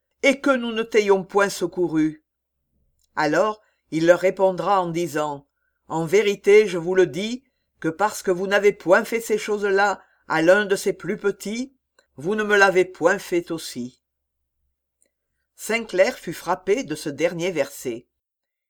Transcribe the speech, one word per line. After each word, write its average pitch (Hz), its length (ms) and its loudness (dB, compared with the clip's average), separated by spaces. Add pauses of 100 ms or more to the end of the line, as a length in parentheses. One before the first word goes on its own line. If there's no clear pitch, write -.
(220)
et 277 180 2
que 285 100 2
nous 240 220 -2
ne 220 100 -2
t'ayons 202 420 2
point 196 240 0
secouru ?» 160 760 -4 (920)
Alors 170 460 0 (280)
il 160 160 -2
leur 175 140 6
répondra 185 640 0
en 175 60 -4
disant, 151 580 -6 (420)
En 165 180 -4
vérité, 208 600 4
je 180 120 -6
vous 175 160 -4
le 185 120 4
dis, 214 380 -8 (360)
que 160 80 -4
parce 196 340 -4
que 202 80 -2
vous 185 160 -2
n'avez 202 260 2
point 202 320 2
fait 226 160 -4
ces 220 160 -2
choses-là 202 640 -2 (280)
à 160 120 -2
l'un 190 240 4
de 196 120 -2
ces 190 180 -2
plus 175 240 -8
petits, 208 580 -6 (400)
vous 165 180 -4
ne 214 100 -2
me 208 120 2
l'avez 185 280 4
point 180 340 0
fait 175 320 -4
aussi. 127 520 -12 (1500)
Saint 226 300 -6
Clair 214 340 2
fut 175 140 -10
frappé 190 520 -2
de 160 100 -8
ce 156 140 -10
dernier 170 420 -2
verset. 131 580 -6 (600)